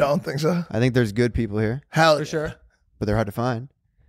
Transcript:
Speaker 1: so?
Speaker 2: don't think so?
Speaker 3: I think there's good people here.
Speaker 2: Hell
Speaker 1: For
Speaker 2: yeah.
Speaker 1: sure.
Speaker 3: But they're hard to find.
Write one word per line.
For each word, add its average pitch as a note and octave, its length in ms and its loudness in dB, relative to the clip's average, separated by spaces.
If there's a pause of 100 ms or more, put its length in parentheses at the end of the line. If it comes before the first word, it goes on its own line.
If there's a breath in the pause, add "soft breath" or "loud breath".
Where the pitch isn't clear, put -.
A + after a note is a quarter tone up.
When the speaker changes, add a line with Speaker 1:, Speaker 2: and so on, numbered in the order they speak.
Speaker 1:
so? C#3+ 40 0
Speaker 2:
don't D3 180 0
think C#3+ 160 -4
so? E3+ 280 0
Speaker 3:
I A2 100 -2
think B2 140 2
there's A#2 200 2
good A#2+ 200 2
people G#2+ 260 -2
here. A2 300 -2
Speaker 2:
Hell D#3+ 260 4
Speaker 1:
For D3 80 -4
Speaker 2:
yeah. - 20 -8
Speaker 1:
sure. D#3+ 280 -6 (460)
Speaker 3:
But G#2 60 -4
they're G#2 100 2
hard G#2+ 120 0
to G2+ 40 -10
find. A#2+ 380 -4 (400)